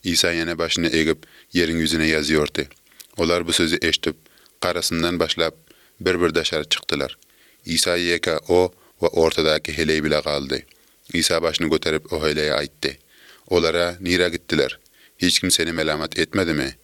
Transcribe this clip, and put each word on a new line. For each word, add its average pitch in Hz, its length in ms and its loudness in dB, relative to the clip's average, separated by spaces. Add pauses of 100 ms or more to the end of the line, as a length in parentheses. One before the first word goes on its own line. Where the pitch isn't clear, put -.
İsa 87 280 2
yine 82 260 -2
başını 82 300 -2
egip 78 300 2 (360)
yerin 82 240 0
yüzüne 80 300 0
yazıyordu. 76 540 0 (560)
Olar 85 300 0
bu 85 60 0
sözü 82 280 2
eşitip, 80 340 -2 (460)
karasından 85 580 -2
başlap 82 360 0 (440)
bir 90 220 2
bir 82 140 2
daşarı 78 340 -2
çıktılar. - 480 -4 (480)
İsa 87 320 0
yeka 85 500 0
o 90 260 4 (300)
ve 82 40 2
ortadaki 78 680 2
heley 78 260 0
bile 76 180 0
kaldı. 69 400 -4 (520)
İsa 85 280 0
başını 80 280 -2
göterip 78 440 -2
o 78 140 -2
heleye 76 260 0
aytdı. 73 380 -4 (560)
Olara, 87 540 0
"Nira 90 260 2
gittiler? 80 520 -2 (380)
Hiç 90 220 2
kim 92 120 0
seni 82 200 0
melamat 78 480 -2
etmedi 85 340 0
mi?" 67 300 -2